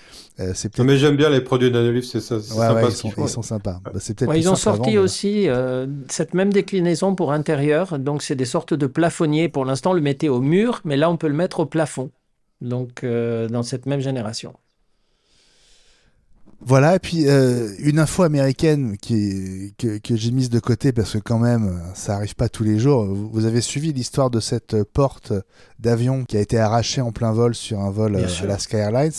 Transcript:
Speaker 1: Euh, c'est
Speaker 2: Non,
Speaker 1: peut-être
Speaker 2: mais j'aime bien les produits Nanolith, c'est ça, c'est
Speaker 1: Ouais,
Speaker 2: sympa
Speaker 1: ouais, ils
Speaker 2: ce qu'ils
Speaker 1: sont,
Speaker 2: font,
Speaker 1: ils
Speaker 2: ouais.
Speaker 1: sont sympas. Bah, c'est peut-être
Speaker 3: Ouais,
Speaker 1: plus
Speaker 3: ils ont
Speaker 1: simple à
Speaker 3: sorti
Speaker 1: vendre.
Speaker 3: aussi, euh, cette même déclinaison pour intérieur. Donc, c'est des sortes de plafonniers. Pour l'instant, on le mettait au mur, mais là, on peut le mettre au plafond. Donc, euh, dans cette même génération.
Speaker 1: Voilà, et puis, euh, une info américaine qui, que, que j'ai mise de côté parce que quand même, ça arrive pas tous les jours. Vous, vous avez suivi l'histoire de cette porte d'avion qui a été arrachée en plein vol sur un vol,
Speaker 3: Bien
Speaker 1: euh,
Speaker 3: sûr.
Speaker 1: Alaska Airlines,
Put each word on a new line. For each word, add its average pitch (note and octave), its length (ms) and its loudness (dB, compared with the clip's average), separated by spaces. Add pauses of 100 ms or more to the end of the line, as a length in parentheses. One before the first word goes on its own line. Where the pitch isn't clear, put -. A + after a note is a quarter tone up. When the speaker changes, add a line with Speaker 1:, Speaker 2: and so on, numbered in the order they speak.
(400)
Speaker 1:
Euh, F#2 160 -4
c'est - 140 -6
Speaker 2:
Non, A#2+ 160 2
Speaker 1:
peut-être - 20 4
Speaker 2:
mais C#3 100 6
j'aime C#3+ 200 4
bien D3+ 120 4
les C3 120 4
produits B2+ 280 2
Nanolith, A#2+ 360 2
c'est A#2 140 -4
ça, A2 220 -6
c'est G#2 120 -12
Speaker 1:
Ouais, A2 120 2
Speaker 2:
sympa A2+ 160 4
Speaker 1:
ouais, B2 80 4
ils - 60 -2
Speaker 2:
ce - 60 -10
qu'ils A2+ 100 -4
Speaker 1:
sont, G2+ 40 -10
Speaker 2:
font, - 60 -4
Speaker 1:
ils C#3+ 40 0
Speaker 2:
ouais. B2+ 60 -4
Speaker 1:
sont A#2+ 120 -8
sympas. G2+ 400 -6
Bah, - 160 -10
c'est G#2+ 160 -8
peut-être B2 140 0
Speaker 3:
Ouais, D3+ 60 2
Speaker 1:
plus D#3+ 80 2
Speaker 3:
ils F3+ 60 4
ont F#3+ 60 4
Speaker 1:
simple G#3 180 0
à G#3 40 0
Speaker 3:
sorti A3 180 2
Speaker 1:
vendre. G3 80 6
Speaker 3:
aussi, G3+ 460 0
euh, B2+ 380 -2 (220)
cette - 240 -4
même F#3+ 180 2
déclinaison F#3+ 640 0
pour E3 160 0
intérieur. D3+ 680 0
Donc, C#3+ 240 -4
c'est D3+ 120 -4
des C3 100 -2
sortes D#3+ 280 -4
de C#3+ 140 0
plafonniers. D#3+ 640 0
Pour C#3 160 -2
l'instant, C3+ 260 -2
on - 20 2
le F3 80 2
mettait C#3+ 280 0
au B2 120 2
mur, G3 420 2
mais D3 120 -2
là, D#3 160 2
on E3 60 -2
peut D#3+ 100 -2
le C#3+ 60 0
mettre F3 260 -2
au D#3+ 60 2
plafond. D3 460 -4 (500)
Donc, B2 420 -6
euh, A#2 460 -2
dans A#2+ 140 -2
cette B2 240 -6
même C#3 120 -2
génération. C3 540 -6 (2000)
Speaker 1:
Voilà, C3+ 360 6
et F#3 40 2
puis, E3 300 0
euh, B2 400 4 (100)
une D3 200 2
info D#3+ 240 2
américaine C#3 720 2
qui, G2 800 -4
que, G#2+ 220 -4
que A#2 160 -2
j'ai A2+ 160 -2
mise B2+ 180 0
de A#2 100 2
côté B2+ 320 0
parce A#2 220 -2
que A2 60 -2
quand A#2 180 -2
même, A2+ 440 2 (120)
ça - 220 -6
arrive G2+ 200 -6
pas A#2 140 -2
tous - 140 -4
les G#2+ 160 2
jours. B2 260 4
Vous, G2+ 240 -6
vous A2 160 0
avez A2+ 160 2
suivi D3+ 320 -4
l'histoire C3 360 -2
de A#2 100 0
cette A2 440 -2
porte - 500 -2 (460)
d'avion A#2+ 460 0
qui A#2 100 -6
a G#2 60 2
été A2 160 0
arrachée A2+ 440 0
en A#2+ 100 -2
plein A2+ 200 -2
vol A#2 220 2
sur - 260 -8
un G2 120 -2
vol, G#2+ 220 0
Speaker 3:
Bien G2 80 2
Speaker 1:
euh, F#2 60 0
Speaker 3:
sûr. F2+ 180 -4
Speaker 1:
Alaska G2+ 340 -4
Airlines, A#2+ 400 0